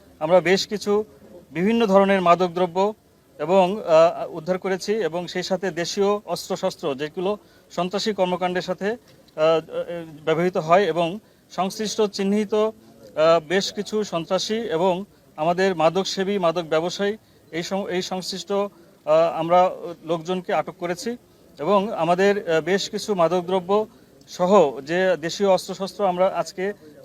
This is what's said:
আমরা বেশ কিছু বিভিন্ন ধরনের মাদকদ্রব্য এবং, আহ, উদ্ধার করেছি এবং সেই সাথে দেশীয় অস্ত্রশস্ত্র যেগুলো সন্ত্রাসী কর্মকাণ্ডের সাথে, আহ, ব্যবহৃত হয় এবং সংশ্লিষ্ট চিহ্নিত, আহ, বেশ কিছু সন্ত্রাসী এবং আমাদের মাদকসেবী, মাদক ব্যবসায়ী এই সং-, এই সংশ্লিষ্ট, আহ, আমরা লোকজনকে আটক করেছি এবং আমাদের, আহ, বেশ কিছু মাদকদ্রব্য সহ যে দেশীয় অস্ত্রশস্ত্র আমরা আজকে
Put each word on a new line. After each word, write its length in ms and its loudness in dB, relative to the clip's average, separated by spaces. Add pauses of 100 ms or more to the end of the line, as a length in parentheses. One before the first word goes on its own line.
(200)
আমরা 220 4
বেশ 260 2
কিছু 360 -2 (480)
বিভিন্ন 340 2
ধরনের 360 6
মাদকদ্রব্য 720 2 (460)
এবং, 420 2
আহ, 540 4
উদ্ধার 220 -4
করেছি 360 -4
এবং 340 -2
সেই 160 -4
সাথে 280 -4
দেশীয় 540 -2
অস্ত্রশস্ত্র 680 -4
যেগুলো 420 -4 (340)
সন্ত্রাসী 420 -2
কর্মকাণ্ডের 480 0
সাথে, 300 -4
আহ, 60 -6 (1300)
ব্যবহৃত 320 0
হয় 260 4
এবং 360 -2 (320)
সংশ্লিষ্ট 500 -4
চিহ্নিত, 540 0
আহ, 920 0
বেশ 260 -2
কিছু 300 -4
সন্ত্রাসী 520 -4
এবং 500 0 (300)
আমাদের 400 0
মাদকসেবী, 640 0
মাদক 240 0
ব্যবসায়ী 560 -2 (340)
এই 120 -6
সং-, 240 -6
এই 140 -2
সংশ্লিষ্ট, 500 -8
আহ, 180 -2 (640)
আমরা 360 4 (320)
লোকজনকে 500 -4
আটক 260 -2
করেছি 380 -6 (420)
এবং 340 0
আমাদের, 580 0
আহ, 100 2
বেশ 280 -2
কিছু 260 -6
মাদকদ্রব্য 720 0 (400)
সহ 540 4
যে 400 0
দেশীয় 280 -2
অস্ত্রশস্ত্র 580 -2
আমরা 200 2
আজকে 460 -4 (320)